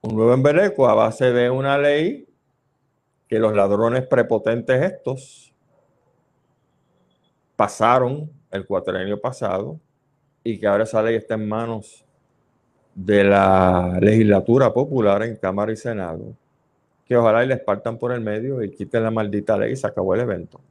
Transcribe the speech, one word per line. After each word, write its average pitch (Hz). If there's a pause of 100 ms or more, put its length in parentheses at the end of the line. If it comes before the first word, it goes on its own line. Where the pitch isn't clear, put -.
Un 110
nuevo 113
embeleco 147
a 107
base 113
de 123
una 135
ley 151 (1000)
que 110
los 110
ladrones 110
prepotentes 120
estos - (2000)
pasaron 123 (200)
el 95
cuatrienio 95
pasado 120 (640)
y 110
que 107
ahora 104
esa 110
ley 113
está 110
en 110
manos 110 (880)
de 98
la 92
legislatura 107
popular 117
en 113
Cámara 98
y 113
Senado, 101 (720)
que 123
ojalá 117
y 131
les 127
partan 113
por 120
el 120
medio 113
y 101
quiten 110
la 113
maldita 104
ley 110
y 131
se 120
acabó 92
el 113
evento. 95 (100)